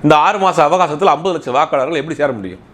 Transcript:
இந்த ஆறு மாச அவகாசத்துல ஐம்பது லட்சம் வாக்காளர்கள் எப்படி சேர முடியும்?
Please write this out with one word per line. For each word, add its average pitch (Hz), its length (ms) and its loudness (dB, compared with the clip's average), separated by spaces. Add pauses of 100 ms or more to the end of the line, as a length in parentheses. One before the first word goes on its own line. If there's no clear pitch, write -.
இந்த 151 120 6
ஆறு 185 240 2
மாச 190 160 0
அவகாசத்துல 160 480 2
ஐம்பது 170 300 0
லட்சம் 135 220 -6
வாக்காளர்கள் 151 400 -2
எப்படி 147 200 -6
சேர 147 160 -2
முடியும்? 95 280 -12 (140)